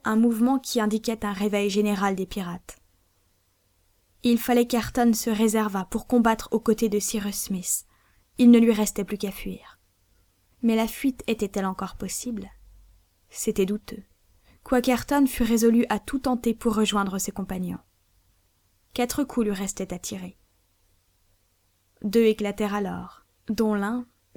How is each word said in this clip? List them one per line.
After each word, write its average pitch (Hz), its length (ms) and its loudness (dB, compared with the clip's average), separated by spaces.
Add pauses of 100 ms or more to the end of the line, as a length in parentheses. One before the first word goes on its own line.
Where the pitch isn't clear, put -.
un 220 140 0
mouvement 233 420 4
qui - 200 -4
indiquait 220 460 -2
un 208 80 -4
réveil 202 360 0
général 202 460 0
des 185 100 -4
pirates. 180 520 -10 (1500)
Il 240 160 4
fallait 240 280 2
qu'Ayrton 240 460 2
se 220 160 -2
réservât 208 560 0
pour - 220 -6
combattre 226 440 2
aux 220 80 0
côtés 220 300 2
de 208 100 0
Cyrus 202 360 -4
Smith. - 500 -6 (520)
Il 240 140 8
ne 233 80 10
lui 226 140 6
restait 208 320 -2
plus 208 120 -6
qu'à 196 140 -6
fuir. - 480 -14 (840)
Mais 226 140 2
la 226 120 2
fuite - 380 -4
était-elle 202 400 -2
encore 190 300 -6
possible ? 196 540 -8 (800)
C'était 202 360 0
douteux, 202 380 -6 (640)
quoiqu'Ayrton 254 640 2
fût - 160 -2
résolu 226 460 4
à 214 100 -2
tout - 200 -6
tenter 247 340 0
pour 226 220 -2
rejoindre 202 440 0
ses 190 120 -6
compagnons. 185 480 -8 (1120)
Quatre 247 300 -2
coups 240 220 -2
lui 208 80 -2
restaient 190 400 -8
à 175 60 -8
tirer. 190 380 -12 (1600)
Deux 214 220 2
éclatèrent 208 500 0
alors, 180 520 -8 (220)
dont 214 280 0
l'un, 220 320 -4 (300)